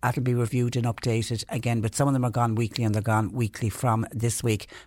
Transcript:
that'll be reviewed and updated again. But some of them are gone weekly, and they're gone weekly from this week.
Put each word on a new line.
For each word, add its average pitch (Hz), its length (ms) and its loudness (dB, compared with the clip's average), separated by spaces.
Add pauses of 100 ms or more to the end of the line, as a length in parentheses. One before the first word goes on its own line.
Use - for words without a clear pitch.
that'll 123 220 0
be 123 100 2
reviewed 120 400 0
and 120 120 0
updated 113 640 -2
again. 117 320 0
But 107 140 -2
some 143 140 2
of 139 60 4
them 123 100 2
are 120 60 2
gone 117 260 2
weekly, 117 260 0
and 107 140 2
they're 107 40 2
gone 107 300 2
weekly 113 400 -2
from 113 400 0
this 113 320 -2
week. 110 260 0 (180)